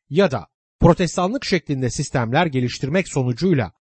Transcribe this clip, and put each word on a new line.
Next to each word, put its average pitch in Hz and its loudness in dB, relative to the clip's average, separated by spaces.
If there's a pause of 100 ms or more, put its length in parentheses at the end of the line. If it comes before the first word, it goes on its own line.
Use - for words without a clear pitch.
(100)
ya 170 2
da 110 -8 (340)
protestanlık 180 2
şeklinde 135 -2
sistemler 135 0
geliştirmek 131 -2
sonucuyla 127 0 (200)